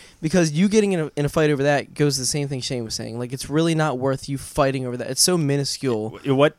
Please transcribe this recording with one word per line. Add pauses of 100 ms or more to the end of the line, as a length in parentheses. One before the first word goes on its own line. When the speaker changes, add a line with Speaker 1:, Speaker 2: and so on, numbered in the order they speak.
(220)
Speaker 1:
Because
you
getting
in
a,
in
a
fight
over
that
goes
the
same
thing
Shane
was
saying.
Like,
it's
really
not
worth
you
fighting
over
that.
It's
so
minuscule.
Speaker 2:
W-,
what,